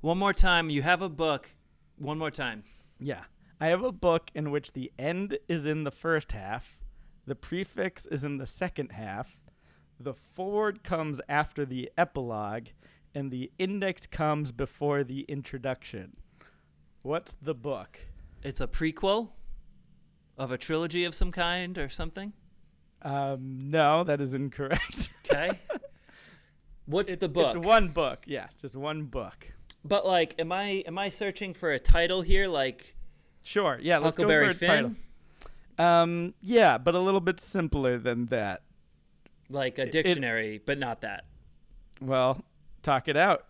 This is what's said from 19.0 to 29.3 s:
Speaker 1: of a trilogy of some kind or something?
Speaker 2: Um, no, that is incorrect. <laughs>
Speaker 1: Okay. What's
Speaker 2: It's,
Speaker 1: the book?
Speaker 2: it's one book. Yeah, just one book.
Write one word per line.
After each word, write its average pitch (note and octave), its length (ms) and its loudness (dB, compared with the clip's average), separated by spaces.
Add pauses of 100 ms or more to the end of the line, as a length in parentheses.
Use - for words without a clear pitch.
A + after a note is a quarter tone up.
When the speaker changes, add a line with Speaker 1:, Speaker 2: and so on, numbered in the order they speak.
Speaker 1:
of B2+ 160 -6
a B2+ 60 -4
trilogy E3 460 -2
of E3+ 120 -4
some F3 160 4
kind F3+ 460 -2
or C#3+ 100 -4
something? F#3+ 460 -8 (680)
Speaker 2:
Um, C#3 680 -4
no, D#3 340 6
that D3 160 2
is C3+ 140 -2
incorrect. - 800 -2
<laughs> - 140 -20
Speaker 1:
Okay. - 300 2 (1300)
What's F#3 260 0
Speaker 2:
It's, F3 80 -4
Speaker 1:
the F#3 80 0
book? D3+ 200 4
Speaker 2:
it's - 80 0
one G3 320 6
book. C#3+ 360 -2
Yeah, C3 220 -8 (160)
just C3 140 -12
one D3+ 280 -6
book. A2+ 440 -10 (360)